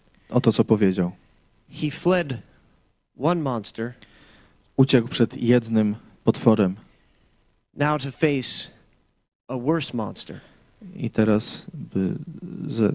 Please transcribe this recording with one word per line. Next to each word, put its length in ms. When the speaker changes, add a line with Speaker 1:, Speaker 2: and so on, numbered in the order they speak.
Speaker 1:
oto, 220
co 120
powiedział. 480
Speaker 2:
He 200
fled 480
one 220
monster 500
Speaker 1:
Uciekł 320
przed 340
jednym 540
potworem. 520
Speaker 2:
now 260
to 80
face 600
a 100
worse 380
monster. 440
Speaker 1:
I 140
teraz, 640
by 400
ze-, 260